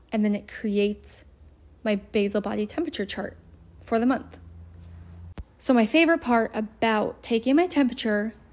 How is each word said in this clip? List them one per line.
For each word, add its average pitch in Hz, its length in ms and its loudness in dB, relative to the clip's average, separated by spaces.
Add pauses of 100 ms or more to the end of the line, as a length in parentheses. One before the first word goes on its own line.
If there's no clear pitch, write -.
(120)
and 214 140 2
then 208 100 2
it - 120 -8
creates - 800 -4 (580)
my 214 120 2
basal 202 460 0
body 208 260 -4
temperature 311 380 -6
chart - 320 -10 (420)
for - 200 -2
the 240 60 2
month. - 320 -2 (1200)
So - 160 2
my 233 120 6
favorite 330 360 4
part 233 320 2
about 220 720 -2
taking 240 320 2
my 349 100 6
temperature 233 680 0 (200)